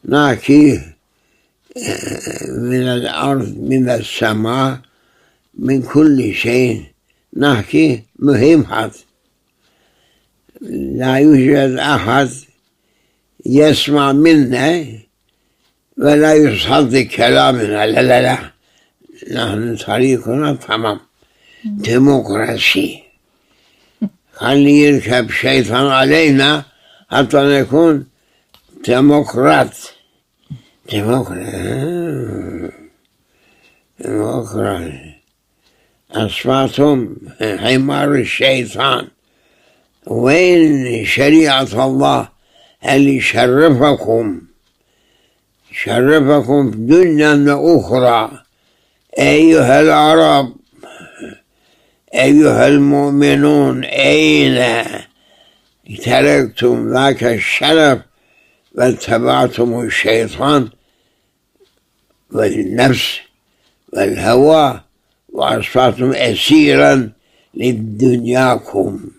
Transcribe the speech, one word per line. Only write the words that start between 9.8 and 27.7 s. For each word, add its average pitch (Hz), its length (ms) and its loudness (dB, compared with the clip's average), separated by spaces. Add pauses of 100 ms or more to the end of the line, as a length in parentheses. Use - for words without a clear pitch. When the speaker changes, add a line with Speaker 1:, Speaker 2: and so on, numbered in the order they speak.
Speaker 1:
لا 135 540 -6
يوجد 139 640 4
أحد 127 520 0 (1160)
يسمع 143 680 2
منا 147 760 2 (1120)
ولا 147 360 2
يصدق 131 680 2
كلامنا. 117 840 0
لا، 113 160 -2
لا، 127 200 2
لا، 127 300 -4 (800)
نحن 113 440 -6
طريقنا 127 800 -2
تمام. 113 460 -6 (680)
Speaker 2:
مم. 104 120 -8
Speaker 1:
ديمقراطي. 110 1300 -2 (1300)
خلي 143 460 2
يركب 123 520 0
شيطان 127 540 -2
علينا 143 800 2 (440)
حتى 131 280 0
نكون 139 680 2 (800)